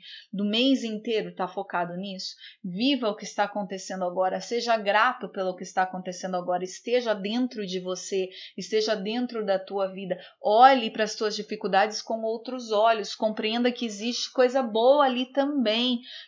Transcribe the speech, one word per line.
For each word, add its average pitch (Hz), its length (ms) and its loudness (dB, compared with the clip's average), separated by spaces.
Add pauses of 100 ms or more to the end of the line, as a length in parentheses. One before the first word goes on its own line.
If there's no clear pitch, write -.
(320)
do 202 140 -2
mês 233 400 4
inteiro 214 500 -2
tá 180 140 -4
focado 175 480 -4
nisso? 190 380 -10 (280)
Viva 233 460 0
o 208 60 -2
que 208 100 -14
está - 180 0
acontecendo 190 640 -4
agora. 185 340 0
Seja 233 380 0
grato 208 500 2
pelo 185 260 -4
que 180 100 -10
está 185 200 0
acontecendo 185 540 -6
agora. 180 260 0
Esteja 233 500 0
dentro 214 520 -2
de 185 160 -6
você. 185 480 -4 (280)
Esteja 214 380 0
dentro 220 500 -4
da 190 140 2
tua 190 320 -4
vida. 190 260 -6 (240)
Olhe 233 480 6
para 220 140 -2
as 208 100 -2
tuas 208 220 -2
dificuldades 208 640 0
com 226 200 -4
outros 233 500 -6
olhos. 214 420 2
Compreenda 220 560 0
que - 160 -4
existe 226 460 -6
coisa 254 320 4
boa 240 400 6
ali 254 220 2
também. 254 760 0 (280)